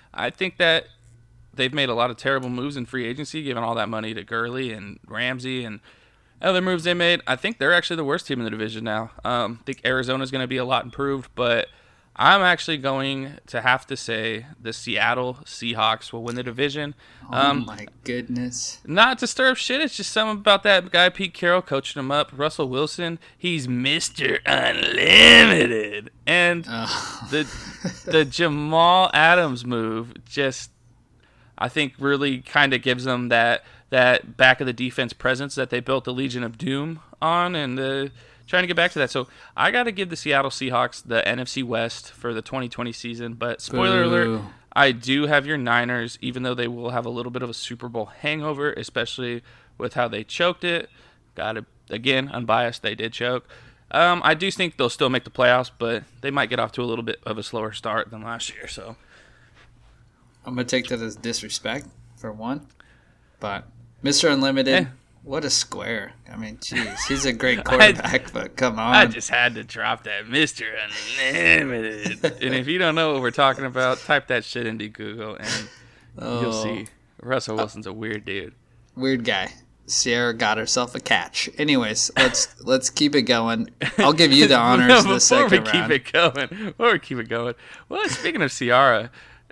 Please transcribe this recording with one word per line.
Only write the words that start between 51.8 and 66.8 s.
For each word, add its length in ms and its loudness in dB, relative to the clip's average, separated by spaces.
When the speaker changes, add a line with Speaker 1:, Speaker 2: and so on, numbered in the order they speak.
Speaker 1:
again, 400 0
unbiased, 540 0
they 120 -4
did 160 -6
choke. 360 -4
Um, 320 4
I 100 6
do 160 -2
think 280 -2
they'll 120 2
still 200 0
make 160 0
the 40 -16
playoffs, 480 4
but 260 -4
they 100 -4
might 180 0
get 100 -2
off 140 -2
to 80 -4
a 40 -4
little 180 -4
bit 220 -8
of 120 -6
a 60 -8
slower 300 -6
start 380 -6
than 100 -14
last 320 -10
year. 160 -16
So 260 -14
Speaker 2:
I'm 100 -8
gonna 100 -2
take 220 0
that 140 -4
as 140 -8
disrespect, 720 -6
for 140 -12
one. 360 -8
But 260 -8
Mister 280 2
Unlimited, 440 2
Speaker 1:
Eh. 120 4
Speaker 2:
what 220 -6
a 40 -4
square. 640 -4
I 60 -16
mean, 200 -12
jeez, 400 -6